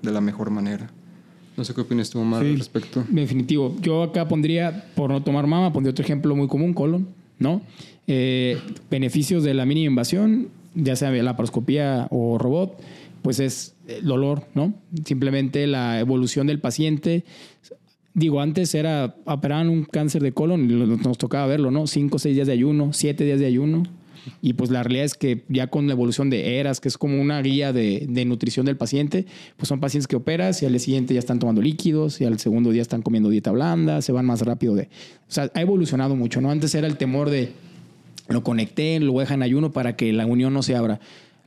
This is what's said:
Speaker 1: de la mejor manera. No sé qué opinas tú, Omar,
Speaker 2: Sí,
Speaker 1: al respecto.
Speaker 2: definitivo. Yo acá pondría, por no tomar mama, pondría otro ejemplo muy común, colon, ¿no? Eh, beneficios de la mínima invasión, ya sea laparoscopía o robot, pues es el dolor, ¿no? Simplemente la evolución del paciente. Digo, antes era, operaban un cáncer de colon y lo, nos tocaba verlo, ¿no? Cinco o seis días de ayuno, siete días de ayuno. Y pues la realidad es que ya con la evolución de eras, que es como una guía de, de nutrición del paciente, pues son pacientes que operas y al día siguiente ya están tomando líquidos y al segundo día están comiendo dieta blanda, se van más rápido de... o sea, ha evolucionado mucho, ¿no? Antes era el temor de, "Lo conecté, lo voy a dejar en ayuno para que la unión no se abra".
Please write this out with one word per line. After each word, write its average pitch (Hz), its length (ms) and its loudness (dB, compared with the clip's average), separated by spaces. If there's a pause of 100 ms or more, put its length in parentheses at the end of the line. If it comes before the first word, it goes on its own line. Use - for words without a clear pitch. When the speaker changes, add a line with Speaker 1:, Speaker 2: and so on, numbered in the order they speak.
Speaker 1:
de 110 120 -4
la 104 80 0
mejor 104 280 -2
manera. 104 400 -4 (680)
No 127 80 -4
sé 123 80 -8
qué 127 80 -4
opinas 117 280 -2
tú, 120 100 -6
Omar, 113 240 0
Speaker 2:
Sí, 147 80 2
Speaker 1:
al 147 60 2
respecto. - 520 -4
Speaker 2:
definitivo. 131 720 0
Yo 165 220 0
acá 165 260 -2
pondría, 165 560 0 (100)
por 139 140 0
no 139 120 0
tomar 143 260 0
mama, 175 260 2
pondría 135 180 0
otro 135 140 -2
ejemplo 147 320 0
muy 143 100 2
común, 156 260 0
colon, 175 360 0 (280)
¿no? 165 240 0 (440)
Eh, 127 560 0 (280)
beneficios 143 540 0
de 143 100 2
la 131 120 0
mínima 151 220 2
invasión, 190 600 2 (280)
ya 135 200 0
sea 139 160 0
laparoscopía 123 1000 0
o 117 260 0
robot, 151 440 -2 (400)
pues 156 200 -2
es 131 320 -4 (140)
el - 180 -8
dolor, 139 380 0 (100)
¿no? 165 200 0 (300)
Simplemente 135 640 0
la 120 320 0
evolución 127 480 0
del 147 120 0
paciente. 156 640 0 (880)
Digo, 151 280 2
antes 160 320 0
era, 151 420 0 (100)
operaban 156 440 0
un 165 140 2
cáncer 151 380 -2
de 135 100 2
colon 156 340 2
y - 40 4
lo, 120 160 2
nos 117 320 2
tocaba 139 300 0
verlo, 139 220 2
¿no? 147 180 0
Cinco 143 280 0
o 143 40 -2
seis 139 160 0
días 135 120 2
de 139 60 2
ayuno, 147 400 2
siete 147 320 0
días 143 140 2
de 139 80 2
ayuno. 147 360 2 (580)
Y 123 120 0
pues 123 180 -2
la 123 120 0
realidad 127 220 0
es 143 80 -4
que 123 360 -2
ya 127 180 0
con 143 200 0
la 143 60 2
evolución 123 360 0
de 120 300 0
eras, 139 200 -2
que - 100 -6
es - 80 -4
como 139 240 0
una 143 200 0
guía 135 320 0
de, 113 360 0
de 123 160 0
nutrición 123 400 0
del 139 100 0
paciente, 143 500 -2 (300)
pues - 140 -6
son 135 100 -2
pacientes 139 280 -2
que - 80 -2
operas 170 460 -2
y 143 40 2
al 127 80 2
día 123 60 2
siguiente 131 340 0
ya 123 60 2
están 123 200 0
tomando 117 220 2
líquidos 156 580 0
y 135 60 0
al 110 140 0
segundo 117 320 2
día 117 100 2
están 117 200 -4
comiendo 107 280 2
dieta 104 220 2
blanda, 156 500 2
se 135 100 -2
van 127 140 0
más 123 160 0
rápido 117 340 0
de... 98 140 -2 (400)
o - 20 -20
sea, 143 220 -4
ha 160 80 0
evolucionado 147 540 2
mucho, 123 260 -2
¿no? 135 80 2
Antes 151 260 0
era 156 120 0
el 147 100 -2
temor 139 320 0
de, 131 220 0 (800)
"Lo 117 140 0
conecté, 151 560 0
lo 139 140 2
voy 131 80 2
a - 20 0
dejar 135 120 -2
en 135 80 0
ayuno 143 280 2
para 120 240 -2
que 113 160 0
la 110 140 2
unión 123 280 2
no 139 100 0
se 127 120 0
abra". 113 240 0 (480)